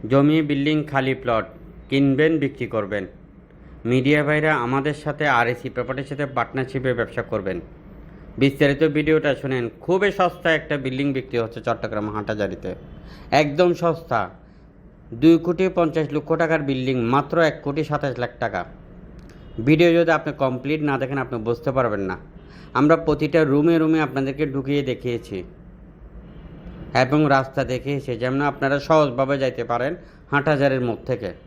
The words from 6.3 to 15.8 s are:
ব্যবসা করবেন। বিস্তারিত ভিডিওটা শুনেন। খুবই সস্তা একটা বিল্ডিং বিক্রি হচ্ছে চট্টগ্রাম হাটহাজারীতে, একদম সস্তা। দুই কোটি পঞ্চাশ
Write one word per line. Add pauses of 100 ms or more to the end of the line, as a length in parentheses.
ব্যবসা
করবেন। (800)
বিস্তারিত
ভিডিওটা
শুনেন। (120)
খুবই
সস্তা
একটা
বিল্ডিং
বিক্রি
হচ্ছে
চট্টগ্রাম
হাটহাজারীতে, (560)
একদম
সস্তা। (840)
দুই
কোটি
পঞ্চাশ